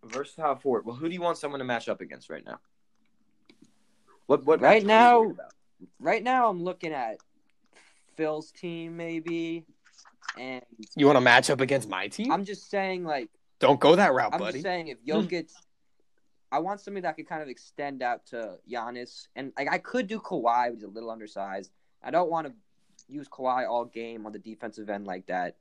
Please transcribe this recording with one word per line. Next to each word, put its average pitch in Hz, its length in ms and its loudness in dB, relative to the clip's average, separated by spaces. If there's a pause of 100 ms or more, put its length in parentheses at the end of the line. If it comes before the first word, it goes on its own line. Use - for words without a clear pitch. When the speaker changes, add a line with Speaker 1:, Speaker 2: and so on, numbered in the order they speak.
Speaker 1:
Versatile 139 520 -4
forward. 123 280 0
Well, 123 120 -10
who 160 120 -6
do 175 60 -4
you 180 60 -8
want 170 180 0
someone 143 220 -6
to 127 40 -6
match 120 240 -4
up 98 120 -4
against 71 300 -16
right 78 140 -12
now? - 140 -14 (1700)
What, 143 180 4
what 151 160 6
Speaker 2:
Right 196 220 8
Speaker 1:
matchup 196 40 0
are - 20 0
you 240 300 10
worried 220 100 4
Speaker 2:
now, - 20 -2
Speaker 1:
about? - 220 -14 (480)
Speaker 2:
right 190 220 0
now 247 260 2
I'm 180 160 -2
looking 175 280 -6
at 117 260 -6 (1000)
Phil's 156 340 -4
team 170 460 -10
maybe, 165 680 -6 (720)
and 127 260 -12 (340)
Speaker 3:
You 147 100 6
wanna 143 140 8
match 123 300 8
up 131 100 0
against 135 280 0
my 98 200 -6
team? 233 240 -4
Speaker 2:
I'm 196 120 -2
just 196 240 -14
saying, 190 360 -4
like, 143 240 -6 (320)
Speaker 3:
Don't 135 180 6
go 147 160 8
that 185 180 4
route, 123 200 0
Speaker 2:
I'm - 80 -2
Speaker 3:
buddy. 107 180 -4
Speaker 2:
just 147 60 -8
saying 175 240 -4
if 123 160 -14
Speaker 1:
Hmm. 127 40 -10
Speaker 2:
Jokic, 175 440 -2 (1000)
I 139 80 0
want 196 220 -4
somebody 202 220 -10
that 160 140 -4
could 156 120 -16
kind 160 140 -8
of 143 60 -12
extend 135 540 -10
out 120 240 -4
to 110 320 -10 (120)
Giannis, 120 680 -10
and, 131 200 -10
like, 143 140 -4
I 180 80 0
could 196 300 -4
do 220 100 -6
Kawhi, 120 540 0
who's 110 100 -14
a 101 60 -14
little 113 220 -12
undersized. 98 600 -10 (320)
I - 80 -10
don't 170 180 2
wanna 156 260 -4 (540)
use 143 200 -12
Kawhi 127 400 -2
all 117 160 0
game 113 420 -12
on 107 60 -12
the 104 80 -12
defensive 110 500 -12
end 101 160 -6
like 92 200 -8
that. 90 340 -4